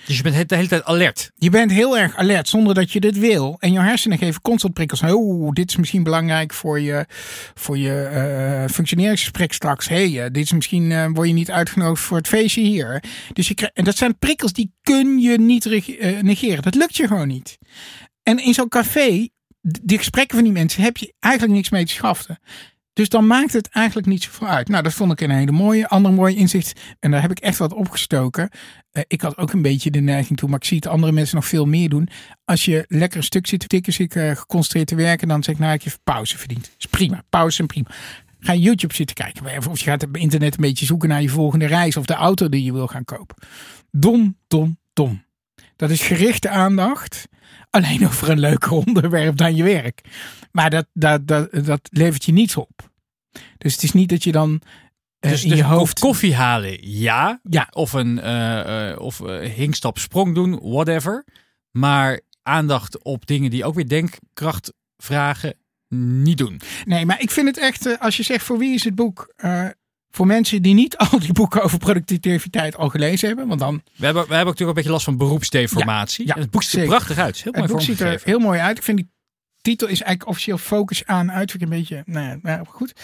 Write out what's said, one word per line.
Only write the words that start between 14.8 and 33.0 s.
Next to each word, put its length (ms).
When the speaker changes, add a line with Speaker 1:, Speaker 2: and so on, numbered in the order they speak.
Speaker 2:
kun 380
je 200
niet 260
reg-, 320
eh, 240
negeren. 420
Dat 120
lukt 220
je 100
gewoon 200
niet. 300
En 200
in 100
zo'n 160
café, 580
d-, 220
die 140
gesprekken 380
van 80
die 100
mensen, 300
heb 140
je 220
eigenlijk 360
niks 140
mee 160
te 80
schaften. 460
Dus 160
dan 180
maakt 260
het 160
eigenlijk 380
niet 160
zoveel 240
uit. 200
Nou, 160
dat 100
vond 180
ik 100
een 80
hele 220
mooie, 360
ander 260
mooi 220
inzicht. 440
En 120
daar 100
heb 100
ik 80
echt 180
wat 160
opgestoken. 760
Eh, 160
ik 140
had 160
ook 160
een 80
beetje 300
de 80
neiging 380
toe, 120
maar 100
ik 60
zie 120
het 100
andere 240
mensen 240
nog 100
veel 200
meer 240
doen. 200
Als 200
je 220
lekker 300